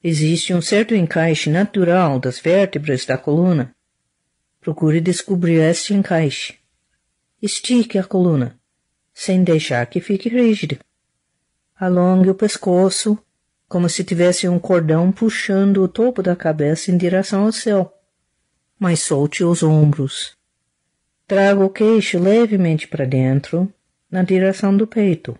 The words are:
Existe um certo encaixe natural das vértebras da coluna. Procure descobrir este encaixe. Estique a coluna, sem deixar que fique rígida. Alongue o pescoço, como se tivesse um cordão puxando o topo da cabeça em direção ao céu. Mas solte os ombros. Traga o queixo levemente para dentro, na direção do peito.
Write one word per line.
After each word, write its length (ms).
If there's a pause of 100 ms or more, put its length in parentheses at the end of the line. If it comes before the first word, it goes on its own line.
Existe 500
um 80
certo 340
encaixe 540
natural 720
das 200
vértebras 680
da 120
coluna. 560 (840)
Procure 400
descobrir 600
este 340
encaixe. 640 (880)
Estique 560
a 60
coluna, 560 (540)
sem 300
deixar 440
que 120
fique 300
rígida. 500 (1040)
Alongue 480
o 60
pescoço, 840 (500)
como 220
se 140
tivesse 440
um 120
cordão 520
puxando 720
o 60
topo 340
da 140
cabeça 560
em 40
direção 500
ao 60
céu. 400 (840)
Mas 220
solte 440
os 200
ombros. 760 (880)
Traga 400
o 60
queixo 480
levemente 680
para 160
dentro, 640 (440)
na 100
direção 560
do 80
peito. 540